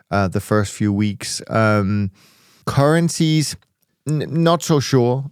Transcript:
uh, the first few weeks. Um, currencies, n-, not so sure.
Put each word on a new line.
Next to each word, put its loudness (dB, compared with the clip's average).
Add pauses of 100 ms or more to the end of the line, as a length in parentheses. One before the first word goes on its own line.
(100)
uh, 0
the -2
first -2
few 0
weeks. -4
Um, 2 (560)
currencies, 2 (500)
n-, -2
not 2
so 2
sure. 0